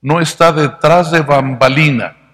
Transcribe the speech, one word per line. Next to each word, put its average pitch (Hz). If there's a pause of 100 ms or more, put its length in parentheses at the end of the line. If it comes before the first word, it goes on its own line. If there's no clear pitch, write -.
No 151
está 165
detrás 156
de 165
bambalina. 135 (180)